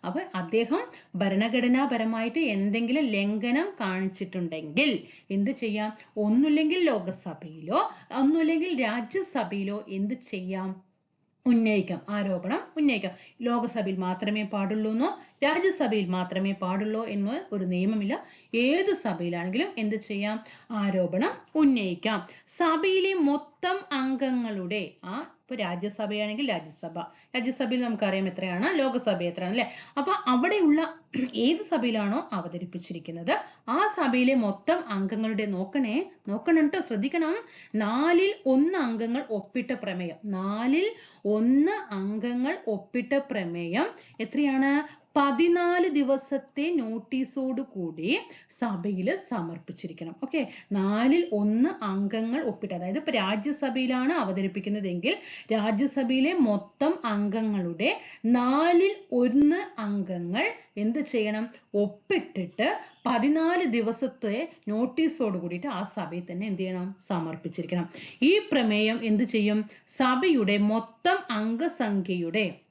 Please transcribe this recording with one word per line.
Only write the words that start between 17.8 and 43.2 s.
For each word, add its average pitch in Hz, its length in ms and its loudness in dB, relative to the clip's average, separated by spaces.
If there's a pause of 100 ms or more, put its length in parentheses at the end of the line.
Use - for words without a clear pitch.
ഏത് 330 380 2
സഭയിലാണെങ്കിലും 175 720 -2 (100)
എന്ത് 214 180 -2
ചെയ്യാം? 208 480 -4 (280)
ആരോപണം 196 600 0 (240)
ഉന്നയിക്കാം. 214 720 2 (300)
സഭയിലെ 370 560 2
മൊത്തം 339 680 0 (120)
അംഗങ്ങളുടെ, 240 1000 -2 (140)
ആ, 190 160 -8
ഇപ്പൊ - 360 -12
രാജ്യസഭയാണെങ്കിൽ 208 920 -4
രാജ്യസഭ, 165 500 -6 (360)
രാജ്യസഭയിൽ 247 460 -2
നമുക്കറിയാം 202 460 0
എത്രയാണ്, 185 520 -2
ലോകസഭ 226 440 0
എത്രയാണ്, 180 300 -4
അല്ലേ? 233 180 -2 (260)
അപ്പൊ 285 140 -2 (140)
അവിടെയുള്ള 320 680 4 (400)
ഏത് 254 240 2
സഭയിലാണോ 226 720 -2
അവതരിപ്പിച്ചിരിക്കുന്നത് 175 1040 -6 (320)
ആ 359 180 2
സഭയിലെ 269 480 2
മൊത്തം 247 540 0
അംഗങ്ങളുടെ, 214 560 -2
നോക്കണേ, 214 600 -2 (220)
നോക്കണം 311 400 2
ട്ടോ, 359 120 0
ശ്രദ്ധിക്കണം, 302 560 -2 (400)
നാലിൽ 320 600 2 (100)
ഒന്ന് 285 320 4
അംഗങ്ങൾ 233 520 0
ഒപ്പിട്ട 233 420 -4
പ്രമേയം, 190 600 -6
നാലിൽ 233 600 0 (340)
ഒന്ന് 262 680 2
അംഗങ്ങൾ 240 640 -2 (100)
ഒപ്പിട്ട 233 460 -2
പ്രമേയം 185 720 -2 (320)